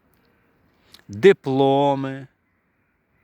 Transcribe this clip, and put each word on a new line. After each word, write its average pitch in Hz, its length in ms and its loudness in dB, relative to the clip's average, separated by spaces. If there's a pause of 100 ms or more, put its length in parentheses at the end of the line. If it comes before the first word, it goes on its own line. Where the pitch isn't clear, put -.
(1080)
дипломи, 135 1200 0 (960)